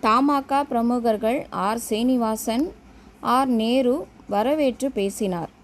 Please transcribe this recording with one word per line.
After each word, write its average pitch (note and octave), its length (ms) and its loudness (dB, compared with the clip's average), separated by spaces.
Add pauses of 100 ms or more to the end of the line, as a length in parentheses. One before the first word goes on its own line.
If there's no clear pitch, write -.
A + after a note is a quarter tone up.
தமாக C#4 600 2
பிரமுகர்கள் A#3 840 0
ஆர் G#3 400 -4
சீனிவாசன், A#3 760 0 (520)
ஆர் C4 280 0
நேரு B3 500 2 (300)
வரவேற்று C4 640 0
பேசினார். G3 580 -4 (140)